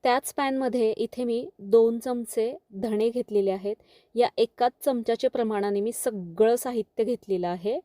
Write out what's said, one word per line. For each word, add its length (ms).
त्याच 300
पॅनमध्ये 580
इथे 320
मी 200
दोन 380
चमचे 540
धणे 360
घेतलेले 420
आहेत. 260
या 140
एकाच 340
चमच्याचे 440
प्रमाणाने 520
मी 140
सगळं 640
साहित्य 480
घेतलेलं 440
आहे. 360